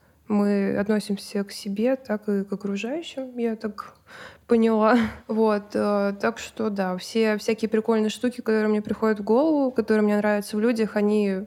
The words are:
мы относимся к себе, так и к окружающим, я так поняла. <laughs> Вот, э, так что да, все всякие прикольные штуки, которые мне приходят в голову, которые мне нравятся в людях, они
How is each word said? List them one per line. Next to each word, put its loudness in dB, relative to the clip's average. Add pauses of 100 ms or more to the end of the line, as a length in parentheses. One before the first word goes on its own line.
(260)
мы 2
относимся -2
к -12
себе, -2
так -6
и 0
к -8
окружающим, -6
я -2
так -10 (520)
поняла. 6 (160)
<laughs> -18
Вот, 2 (120)
э, 2
так 0
что -6
да, -2
все 0
всякие -2
прикольные 2
штуки, -4
которые 0
мне 2
приходят 0
в -8
голову, 2
которые 2
мне 4
нравятся 0
в 0
людях, 0
они 2